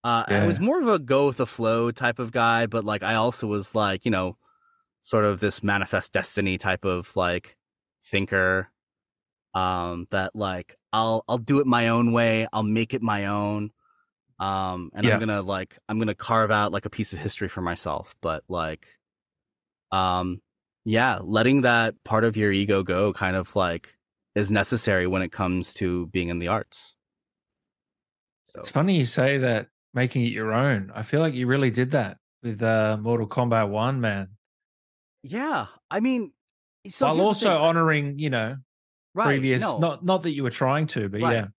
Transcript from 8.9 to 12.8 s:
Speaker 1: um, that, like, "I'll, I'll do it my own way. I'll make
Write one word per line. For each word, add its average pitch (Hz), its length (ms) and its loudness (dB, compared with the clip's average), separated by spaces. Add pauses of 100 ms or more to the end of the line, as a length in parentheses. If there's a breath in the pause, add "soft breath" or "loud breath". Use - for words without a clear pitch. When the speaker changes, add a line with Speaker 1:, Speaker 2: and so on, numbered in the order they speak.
Speaker 1:
um, 90 560 -4
that, 95 240 -4
like, 95 420 -6 (160)
"I'll, 113 340 0
I'll 123 120 -2
do 139 200 2
it 139 80 2
my 120 220 2
own 117 240 2
way. 113 400 2
I'll 107 100 -2
make 110 300 0